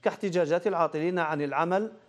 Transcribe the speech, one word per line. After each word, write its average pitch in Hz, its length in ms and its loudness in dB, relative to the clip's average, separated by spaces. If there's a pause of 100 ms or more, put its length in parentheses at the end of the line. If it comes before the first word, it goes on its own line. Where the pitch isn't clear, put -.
كاحتجاجات 175 640 0
العاطلين 170 520 0
عن 156 240 -2
العمل 170 500 0 (160)